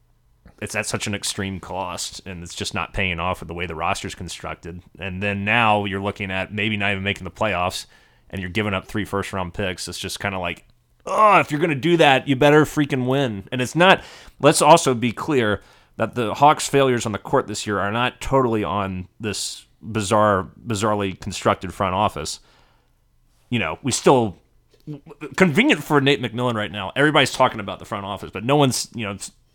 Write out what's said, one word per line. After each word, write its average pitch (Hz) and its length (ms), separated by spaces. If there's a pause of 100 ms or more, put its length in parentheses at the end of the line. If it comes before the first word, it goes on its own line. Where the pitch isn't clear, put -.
(600)
it's - 140
at 107 100
such - 220
an 104 80
extreme 95 440
cost, 90 640
and 87 180
it's 87 100
just - 220
not 87 180
paying 92 260
off 90 220
with 85 60
the 85 80
way 87 100
the 85 80
roster's 87 400
constructed. 85 680 (160)
And 92 220
then 101 220
now 107 420
you're 98 160
looking 98 280
at 95 240
maybe 107 240
not 101 140
even 98 120
making 98 200
the 87 80
playoffs, 92 560 (420)
and 98 120
you're 90 100
giving 104 240
up 95 100
three 107 200
first-round 95 500
picks. 92 320
It's 87 100
just - 220
kinda 98 180
like, 87 300 (400)
"Oh, 202 320
if 143 100
you're 147 100
gonna 170 140
do 160 240
that, 139 300
you 139 80
better 147 300
freaking 139 420
win." 127 440
And 127 80
it's 123 160
not, 180 280 (360)
let's 151 220
also 151 320
be 117 180
clear 110 520 (340)
that 113 160
the 107 220
Hawks' 143 320
failures 131 400
on 110 40
the 98 60
court - 300
this 104 180
year 101 140
are 98 120
not 120 300
totally 120 420
on 92 440 (120)
this - 460 (160)
bizarre, 107 680 (200)
bizarrely 104 520
constructed 98 540
front 92 220
office. 95 440 (1080)
You 120 80
know, 87 240
we 131 100
still, 120 460 (1000)
convenient 185 460
for 147 180
Nate 135 200
McMillan 123 320
right 104 180
now. 98 240
Everybody's 143 360
talking 123 280
about 98 200
the 87 60
front 101 200
office, 95 260
but 95 120
no 135 140
one's, 139 360
you 117 120
know, 101 80
it's, - 180 (240)